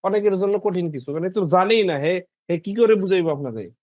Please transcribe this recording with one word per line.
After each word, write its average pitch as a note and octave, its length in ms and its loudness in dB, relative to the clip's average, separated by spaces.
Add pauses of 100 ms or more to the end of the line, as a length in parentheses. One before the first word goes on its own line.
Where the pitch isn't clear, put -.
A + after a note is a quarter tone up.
অনেকের G3+ 360 0
জন্য G3+ 200 0
কঠিন F3+ 340 -2
কিছু, C#3 200 -8
মানে, E3+ 180 -4
তো F#3+ 160 -2
জানেই G3 380 2
না, E3 120 0
হে, F3 260 -2 (280)
হে E3+ 100 0
কি G3 140 -8
করে A3 200 4
বুঝাইবো F#3 360 0
আপনাকে? A#2+ 400 -6 (120)